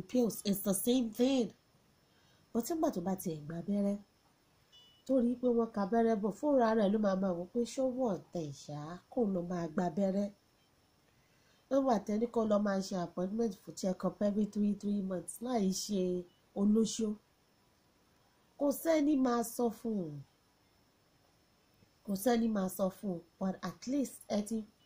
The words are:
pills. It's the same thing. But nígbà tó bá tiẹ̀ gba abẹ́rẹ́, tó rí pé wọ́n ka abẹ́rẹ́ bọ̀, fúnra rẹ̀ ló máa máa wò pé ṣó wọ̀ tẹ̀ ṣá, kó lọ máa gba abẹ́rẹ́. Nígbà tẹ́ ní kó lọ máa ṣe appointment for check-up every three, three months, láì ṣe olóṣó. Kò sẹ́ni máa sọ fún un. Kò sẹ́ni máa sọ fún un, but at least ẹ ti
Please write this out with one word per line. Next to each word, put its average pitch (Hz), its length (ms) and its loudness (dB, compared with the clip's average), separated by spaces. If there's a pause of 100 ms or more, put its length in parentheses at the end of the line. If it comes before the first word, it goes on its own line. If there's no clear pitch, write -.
pills. 240 400 0
It's 196 200 0
the 202 120 0
same 240 360 2
thing. 247 380 2 (1080)
But 233 100 2
nígbà 320 260 0
tó 185 100 -4
bá 185 140 -2
tiẹ̀ 165 240 -6
gba 147 180 -10
abẹ́rẹ́, 202 400 0 (1080)
tó 262 80 2
rí 240 200 4
pé 254 120 -2
wọ́n 233 240 4
ka 208 100 -2
abẹ́rẹ́ 226 380 4
bọ̀, 202 120 0
fúnra 269 440 4
rẹ̀ 208 140 4
ló 214 100 2
máa 196 160 2
máa 190 180 0
wò 170 120 -4
pé 240 160 -4
ṣó 240 280 -2
wọ̀ 247 240 0 (120)
tẹ̀ 160 260 -6
ṣá, 147 280 -12 (300)
kó - 120 -4
lọ 190 200 0
máa 175 260 -4
gba 170 180 -2
abẹ́rẹ́. 196 420 0 (1400)
Nígbà 269 280 4
tẹ́ 208 180 -2
ní 233 100 0
kó 233 160 -2
lọ 208 160 4
máa 202 200 2
ṣe 190 180 -4
appointment 190 580 -2
for - 180 -16
check-up 190 460 -2
every 208 260 2
three, 208 280 0
three 202 280 -2
months, 185 360 -6
láì 233 340 0
ṣe 190 300 -2 (540)
olóṣó. 214 540 4 (1500)
Kò 285 100 2
sẹ́ni 311 460 2
máa 247 280 2
sọ 240 240 -2
fún 220 320 -4
un. 156 160 -6 (1900)
Kò 208 100 -4
sẹ́ni 233 340 2
máa 190 200 0
sọ 196 180 -2
fún 190 240 -6
un, 170 100 -6 (140)
but 190 240 -4
at 180 240 -10
least 254 400 -2
ẹ 214 180 -2
ti 220 160 -6 (280)